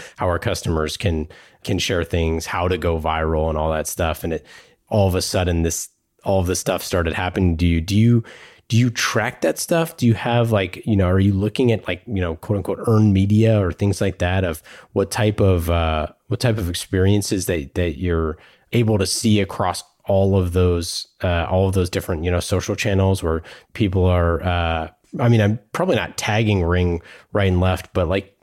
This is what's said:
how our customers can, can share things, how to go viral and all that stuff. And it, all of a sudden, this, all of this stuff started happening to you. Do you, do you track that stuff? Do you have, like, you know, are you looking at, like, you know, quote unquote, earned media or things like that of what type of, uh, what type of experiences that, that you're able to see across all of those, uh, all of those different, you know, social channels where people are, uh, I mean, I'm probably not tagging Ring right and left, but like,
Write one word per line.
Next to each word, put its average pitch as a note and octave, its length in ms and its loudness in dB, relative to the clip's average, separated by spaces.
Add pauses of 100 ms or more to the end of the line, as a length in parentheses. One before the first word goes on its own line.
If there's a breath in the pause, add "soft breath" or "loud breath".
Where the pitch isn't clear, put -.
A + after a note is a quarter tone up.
(160 loud breath)
how - 120 -4
our E2+ 120 0
customers D#2+ 580 -4
can, D#2+ 300 -2 (360 loud breath)
can G#2 140 -2
share F2 260 -2
things, D#2+ 420 -2
how F2 220 -4
to F2+ 100 0
go E2 200 -2
viral D#2+ 520 -2
and D#2 80 -2
all D#2 140 -2
that D#2 160 -4
stuff. D#2+ 360 -4
And E2+ 100 -4
it, D2+ 120 -8 (420 loud breath)
all G#2 200 2
of F2+ 80 2
a F2+ 60 0
sudden, F2 420 0
this, - 260 -4 (340)
all G2 160 2
of F2 80 0
this F2+ 120 -2
stuff F2+ 240 -2
started E2 300 -2
happening F2+ 440 0
to F2 80 0
you. E2+ 140 2
Do F2+ 160 -4
you, A#2 280 4 (440 loud breath)
do A#2 80 -2
you A#2+ 140 4
track A2+ 520 -4
that D#3+ 160 0
stuff? - 380 -2
Do - 100 -2
you A#2 100 6
have, A#2+ 360 0
like, G2 340 -2
you G#2+ 120 2
know, F#2+ 100 4
are F#2 120 4
you G2 140 4
looking G#2+ 380 0
at, - 160 -2
like, F2+ 180 -6
you G#2 140 -4
know, E2+ 160 -2
quote G#2 220 -4
unquote, F#2 300 -4
earned G#2+ 260 4
media G#2 520 4
or E2+ 60 0
things G2 300 -2
like G2 180 -2
that F#2 240 0
of E2 180 -4 (300 loud breath)
what G2 200 0
type G#2+ 280 0
of, F2+ 300 2
uh, D#2+ 380 0 (200)
what A2+ 140 -4
type A2+ 160 0
of F#2 120 -4
experiences G2 760 0
that, D#2 300 -4
that E2+ 240 -2
you're E2 380 -2 (360 soft breath)
able A2 240 2
to F#2+ 80 0
see G#2+ 340 0
across F#2 420 -4 (240)
all G2 320 2
of F2+ 140 0
those, F2 560 0 (160)
uh, E2+ 260 0
all F#2+ 180 2
of F#2+ 60 -2
those F#2 160 0
different, F2 360 -6
you F2+ 60 0
know, F2 100 0
social F#2+ 340 -2
channels F#2+ 480 0
where E2 180 -2 (320 loud breath)
people F#2+ 320 2
are, E2+ 380 2
uh, E2 460 -2 (300)
I A#2+ 100 2
mean, A#2 100 6
I'm G#2+ 200 2 (120)
probably F3 240 0
not F2+ 220 -4
tagging G#2 460 0
Ring F2 380 0 (300 loud breath)
right G2 160 0
and F2+ 140 2
left, F#2 320 -2
but F2+ 160 0
like, G2 340 -4